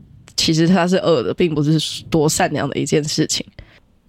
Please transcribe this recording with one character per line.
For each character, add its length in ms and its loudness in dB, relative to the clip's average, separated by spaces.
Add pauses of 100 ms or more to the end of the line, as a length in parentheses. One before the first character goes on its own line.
(380)
其 160 0
实 120 4
他 220 4
是 80 2
恶 260 2
的， 120 -4
并 200 0
不 80 0
是 160 2 (320)
多 200 2
善 240 0
良 160 -2
的 100 -4
一 60 -2
件 180 0
事 240 -2
情。 180 -6 (640)